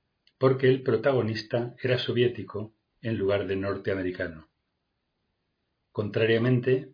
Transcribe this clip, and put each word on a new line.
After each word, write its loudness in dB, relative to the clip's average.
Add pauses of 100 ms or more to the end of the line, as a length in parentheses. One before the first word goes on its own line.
(400)
porque 4
el 4
protagonista 0
era 0
soviético -2 (280)
en -4
lugar 0
de -2
norteamericano. -4 (1400)
Contrariamente, 0